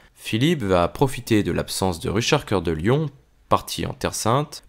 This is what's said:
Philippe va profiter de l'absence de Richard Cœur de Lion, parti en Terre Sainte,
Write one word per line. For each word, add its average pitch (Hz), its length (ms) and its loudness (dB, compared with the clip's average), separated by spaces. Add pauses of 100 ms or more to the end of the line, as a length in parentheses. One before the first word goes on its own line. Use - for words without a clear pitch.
(140)
Philippe 135 500 0
va 90 240 4
profiter 110 560 0
de 87 80 -2
l'absence 85 480 -2
de 87 100 -4
Richard 117 360 0
Cœur 95 160 0
de 85 100 -2
Lion, 113 340 0 (440)
parti - 360 -2
en 87 80 -6
Terre 85 220 -4
Sainte, 135 540 -2